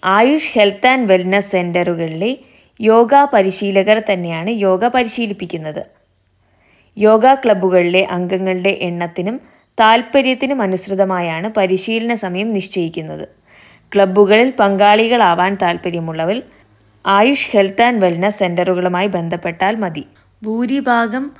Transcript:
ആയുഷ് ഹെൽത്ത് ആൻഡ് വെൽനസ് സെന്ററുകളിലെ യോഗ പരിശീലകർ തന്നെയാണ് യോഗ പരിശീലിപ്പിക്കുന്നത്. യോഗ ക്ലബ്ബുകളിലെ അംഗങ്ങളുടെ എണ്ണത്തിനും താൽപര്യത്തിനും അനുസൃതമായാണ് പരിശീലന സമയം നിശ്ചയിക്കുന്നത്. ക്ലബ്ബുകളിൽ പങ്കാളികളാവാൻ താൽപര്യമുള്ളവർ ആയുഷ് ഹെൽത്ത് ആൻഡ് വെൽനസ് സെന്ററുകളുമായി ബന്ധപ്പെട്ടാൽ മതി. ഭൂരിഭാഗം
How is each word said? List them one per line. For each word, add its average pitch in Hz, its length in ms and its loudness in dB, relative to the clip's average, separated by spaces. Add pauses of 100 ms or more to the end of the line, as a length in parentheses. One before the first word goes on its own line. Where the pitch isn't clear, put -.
ആയുഷ് 233 500 2
ഹെൽത്ത് 208 360 2
ആൻഡ് 254 200 2
വെൽനസ് 190 420 2
സെന്ററുകളിലെ 175 800 -2 (500)
യോഗ 226 340 4 (100)
പരിശീലകർ 196 760 2
തന്നെയാണ് 175 540 -4
യോഗ 196 320 0
പരിശീലിപ്പിക്കുന്നത്. 202 960 -4 (1120)
യോഗ 220 380 6
ക്ലബ്ബുകളിലെ 185 720 0
അംഗങ്ങളുടെ 185 760 -4
എണ്ണത്തിനും 175 560 -6 (420)
താൽപര്യത്തിനും 254 840 2
അനുസൃതമായാണ് 185 840 -2
പരിശീലന 220 680 -2
സമയം 196 380 -6
നിശ്ചയിക്കുന്നത്. 165 720 -8 (680)
ക്ലബ്ബുകളിൽ 202 580 4
പങ്കാളികളാവാൻ 202 1040 2
താൽപര്യമുള്ളവർ 170 840 -4 (680)
ആയുഷ് 220 460 2
ഹെൽത്ത് 196 320 2
ആൻഡ് 240 200 2
വെൽനസ് 185 360 0
സെന്ററുകളുമായി 180 680 -2
ബന്ധപ്പെട്ടാൽ 175 680 -4
മതി. 165 280 -6 (380)
ഭൂരിഭാഗം 240 840 -2 (160)